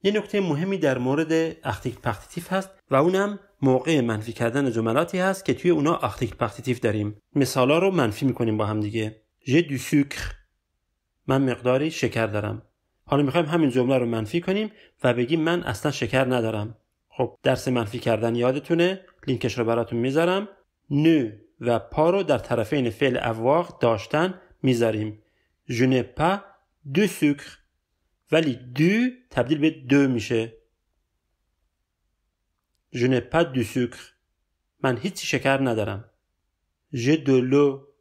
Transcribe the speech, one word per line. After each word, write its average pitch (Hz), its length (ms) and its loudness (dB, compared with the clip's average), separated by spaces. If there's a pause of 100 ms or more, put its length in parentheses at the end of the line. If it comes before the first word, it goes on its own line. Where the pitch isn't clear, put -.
یه 196 80 2
نکتهٔ 208 280 -2
مهمی 185 380 -2
در 143 200 0
مورد 143 340 -2 (340)
آرتیکل 123 360 -6
پارتیتیف 170 520 -6
هست 185 160 -2 (220)
و 135 40 2
اونم 190 440 2 (220)
موقع 135 400 2
منفی 110 320 -4
کردن 123 380 -2
جملاتی 113 480 0
هست 185 260 -2
که - 80 0
توی - 180 0
اونا 156 220 2
آرتیکل 120 420 -4
پارتیتیف 120 440 -4
داریم. 104 420 -2 (140)
مثالا 135 440 2
رو 190 120 2
منفی 135 340 0
می‌کنیم 113 320 0
با 107 80 0
هم 107 140 -2
دیگه. 110 420 -4 (260)
J'ai 147 220 4
du 139 80 -4
sucre. - 560 -2 (920)
من 135 140 2 (100)
مقداری 127 400 0
شکر 117 340 -2
دارم. 104 360 -4 (440)
حالا 143 180 2
می‌خوایم 156 220 2
همین 156 240 2
جمله 127 280 2
رو 123 80 0
منفی 113 360 -2
کنیم 202 300 -4 (320)
و 123 100 4
بگیم 123 280 0
من 170 220 0
اصلاً 135 280 -4
شکر 131 340 0
ندارم. 113 520 -2 (320)
خب - 340 -4
درس 135 240 0
منفی 120 320 -2
کردن 113 360 0
یادتونه؟ 165 680 0 (220)
لینکش 123 300 -2
رو 120 80 0
براتون 117 340 -2
می‌ذارم. 170 480 0 (420)
نو 147 400 4 (300)
و 117 200 2
پا 156 300 0
رو 190 140 2
در 151 140 2
طرفین 117 520 -2
فعل 127 280 0
avoir 123 640 0
داشتن 147 640 0 (200)
می‌ذاریم. 110 640 0 (460)
Je 120 140 0
n'ai 131 200 2 (160)
pas 180 200 2 (580)
de 202 100 4
sucre. 147 500 -2 (720)
ولی 156 240 2
دو 160 540 0 (200)
تبدیل 131 280 0
به 151 120 4
دو 139 380 2
می‌شه. 113 500 -2 (2500)
Je 123 120 0
n'ai 127 140 2 (120)
pas 165 120 4 (100)
de 123 80 0
sucre. 120 380 -4 (840)
من 127 140 2
هیچ - 340 -6
شکر 135 300 0
ندارم. 107 480 -2 (840)
J'ai 135 240 2
de 135 200 2 (140)
l'eau. 139 280 4 (220)